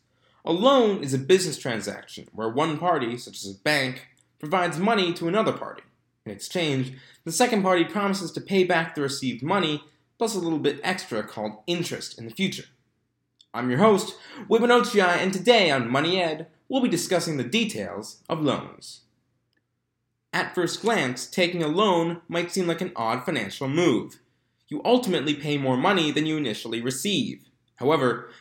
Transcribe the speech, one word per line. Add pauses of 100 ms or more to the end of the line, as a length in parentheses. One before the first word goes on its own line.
(440)
A
loan
is
a
business
transaction
where
one
party,
such
as
a
bank, (300)
provides
money
to
another
party. (440)
In
exchange, (320)
the
second
party
promises
to
pay
back
the
received
money, (360)
plus
a
little
bit
extra
called
interest
in
the
future. (880)
I'm
your
host, (300)
Whitman
Ochiai,
and
today
on
Money
Ed, (200)
we'll
be
discussing
the
details
of
loans. (1300)
At
first
glance,
taking
a
loan
might
seem
like
an
odd
financial
move. (480)
You
ultimately
pay
more
money
than
you
initially
receive. (280)
However, (100)